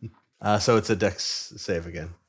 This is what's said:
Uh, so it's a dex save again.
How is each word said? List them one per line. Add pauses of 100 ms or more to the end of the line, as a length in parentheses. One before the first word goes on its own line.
(420)
Uh,
so
it's
a
dex
save
again. (180)